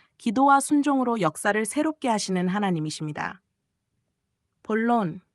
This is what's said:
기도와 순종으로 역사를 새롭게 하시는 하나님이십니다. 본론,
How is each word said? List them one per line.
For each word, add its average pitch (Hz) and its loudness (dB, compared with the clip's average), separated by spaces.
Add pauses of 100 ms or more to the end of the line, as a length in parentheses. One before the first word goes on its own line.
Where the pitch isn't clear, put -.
(180)
기도와 277 4
순종으로 269 0
역사를 202 0
새롭게 302 -4
하시는 190 0
하나님이십니다. 160 -4 (1200)
본론, 220 0 (140)